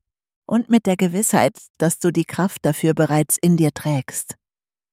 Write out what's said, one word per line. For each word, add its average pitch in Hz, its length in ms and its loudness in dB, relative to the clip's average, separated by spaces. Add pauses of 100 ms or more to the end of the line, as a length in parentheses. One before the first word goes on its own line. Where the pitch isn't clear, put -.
(460)
und 233 240 -2
mit 233 160 2
der 185 120 0
Gewissheit, 180 600 0 (200)
dass 160 220 0
du 175 120 2
die 165 140 -2
Kraft - 400 -4
dafür 156 280 0
bereits 151 440 0
in 175 200 2
dir 156 160 2
trägst. - 600 -6 (580)